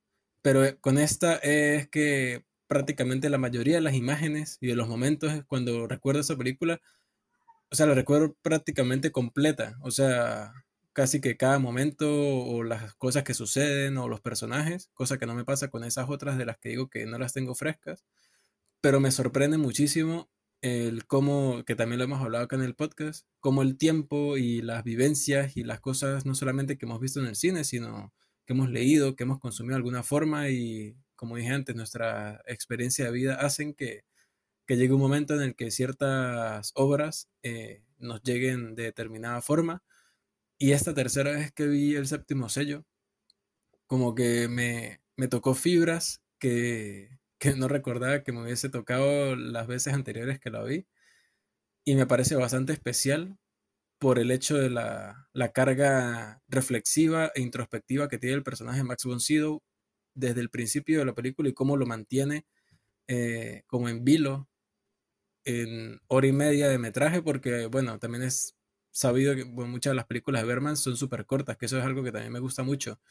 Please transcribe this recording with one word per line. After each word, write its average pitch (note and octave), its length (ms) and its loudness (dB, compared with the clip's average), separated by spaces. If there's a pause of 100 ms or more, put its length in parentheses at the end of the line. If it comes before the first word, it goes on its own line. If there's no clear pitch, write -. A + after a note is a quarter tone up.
(420)
Pero, C3+ 220 6
eh, C3+ 160 2
con C3+ 180 4
esta D#3+ 400 4
es D3 500 2
que C#3 560 0 (240)
prácticamente C#3 640 0
la C#3 80 2
mayoría B2 380 2
de E3 60 2
las C#3+ 120 0
imágenes D3+ 640 -2
y B2+ 80 -4
de A#2+ 80 0
los A2+ 120 0
momentos D3 440 0
es D3 140 -6
cuando A#2+ 420 -2
recuerdo C3+ 340 0
esa D3 140 -2
película, C3 440 -2 (880)
o C3+ 60 -4
sea, D3+ 100 6
la C#3+ 80 8
recuerdo C#3+ 480 4
prácticamente D3 720 0
completa. B2 720 0
O B2+ 80 -6
sea, A#2+ 640 0 (400)
casi C#3 280 2
que B2+ 160 0
cada C3+ 220 4
momento C3+ 500 0 (360)
o A#2+ 200 -2
las A2 300 -6
cosas C3 300 0
que A#2+ 100 -2
suceden C#3 640 0
o B2 100 -2
los A2+ 120 -6
personajes, C#3 760 -4
cosa C3 240 -2
que A#2 80 -6
no A#2 80 -4
me A#2+ 100 -4
pasa C3+ 240 0
con A#2 160 -8
esas B2+ 260 -4
otras C#3 280 -4
de B2 80 -4
las A2+ 120 -6
que A#2 120 -8
digo C3 200 -4
que A2 160 -8
no A2+ 120 -8
las C3 140 -4
tengo B2+ 220 -4
frescas, D#3 500 -6 (760)
pero C#3 200 6
me C3+ 120 4
sorprende C#3 460 2
muchísimo D#3 720 0 (300)
el A#2+ 460 -2
cómo, C#3 580 2
que A#2+ 100 -2
también A#2+ 240 0
lo B2+ 60 0
hemos C3+ 160 -2
hablado A#2+ 240 -2
acá C3+ 120 -4
en C3 60 2
el B2 120 -2
podcast, D3+ 520 -8 (140)
cómo C3+ 220 4
el C3+ 140 2
tiempo D3 600 0
y A#2+ 260 0
las A2+ 220 -6
vivencias C#3 720 2
y A#2 80 -4
las A#2 160 -8
cosas, C3+ 460 -2
no C3 80 -2
solamente C3+ 440 -2
que B2 80 -10
hemos A#2 140 -6
visto C3 200 -2
en B2+ 60 -2
el G#2+ 100 -4
cine, E3+ 280 0
sino A2 480 -6 (340)
que B2+ 80 -2
hemos C3 160 2
leído, C3+ 440 4
que B2 100 -6
hemos C3 140 -2
consumido A#2+ 360 -8
de C3 40 -2
alguna B2 240 -4
forma D3 460 0
y, A2+ 480 -4 (200)
como A#2 200 -10
dije A#2 140 -4
antes, C3 260 -4
nuestra A2 720 -6
experiencia B2 580 -2
de A#2 80 -2
vida C3 220 0
hacen C#3+ 400 -2
que, A2+ 300 -8 (640)
que B2+ 100 2
llegue C3 180 6
un C3+ 60 6
momento C#3+ 340 2
en D3 80 0
el B2+ 120 -2
que A#2 160 -6
ciertas B2+ 1040 -2
obras, C#3+ 540 2 (140)
eh, A2 400 -8 (160)
nos A#2 240 -10
lleguen B2 520 -2
de A#2 100 -8
determinada A2+ 580 -8
forma. E3 400 0 (760)
Y C#3 140 6
esta C#3+ 220 2
tercera C#3 380 0
vez D3 200 -4
que D3+ 140 -2
vi D3 280 2
El C#3 120 -2
Séptimo C3+ 420 -4
Sello, D3 360 -4 (1040)
como B2 280 2
que A#2+ 340 2
me, A#2+ 520 -2 (160)
me C3 120 0
tocó C3 260 2
fibras E3 680 2 (160)
que, A#2 800 -2 (200)
que C#3 160 4
no C3 140 0
recordaba C3+ 540 -2
que C3 100 -6
me A#2 100 -8
hubiese A#2+ 260 -4
tocado C3+ 680 0
las A#2 300 -6
veces B2+ 280 -2
anteriores C3 460 -4
que A2+ 100 -10
la A2 120 -8
vi. C#3+ 240 -4 (960)
Y C#3 100 4
me C3 120 6
parece B2+ 300 4
bastante C3 360 0
especial D3+ 640 -2 (600)
por B2+ 200 4
el A#2+ 120 2
hecho C3 280 0
de C3 120 2
la, A2 640 -8
la B2 200 -2
carga B2+ 960 2
reflexiva D3+ 840 2
e C#3 60 -2
introspectiva B2+ 680 -4
que A#2+ 100 -6
tiene B2+ 180 0
el B2 60 -2
personaje A#2+ 360 -6
de C3+ 60 0
Max B2 200 -4
von B2 160 -4
Sydow D3+ 420 0 (520)
desde B2 260 -2
el A#2+ 100 -4
principio C#3+ 480 0
de C#3 60 2
la B2 100 -2
película C3 340 -2
y C3 60 0
cómo C#3 220 2
lo C3 100 2
mantiene, C3+ 600 -2 (640)
eh, A#2 580 -4
como A#2+ 220 -2
en A#2 160 -4
vilo C#3 440 4 (960)
en A2+ 640 -6
hora C3 180 6
y C3+ 60 6
media C#3+ 360 4
de C3 100 4
metraje, C#3+ 440 0
porque, B2+ 440 -2
bueno, A#2 320 -2
también A#2+ 240 -6
es - 320 -2 (360)
sabido C3+ 440 2
que, C3 100 -6
bueno, A#2+ 260 -10
muchas B2+ 220 -2
de - 20 0
las A#2+ 120 -2
películas A#2+ 360 -2
de A2+ 60 -2
Bergman C#3+ 280 -2
son C3 200 0
súper A#2+ 280 -6
cortas, C3+ 320 -2
que A#2+ 100 -8
eso C3 120 -2
es B2 60 -2
algo C3 200 -4
que A#2+ 80 -6
también A2+ 200 -8
me A#2+ 80 -8
gusta C3 240 -4
mucho. C3+ 360 -4 (100)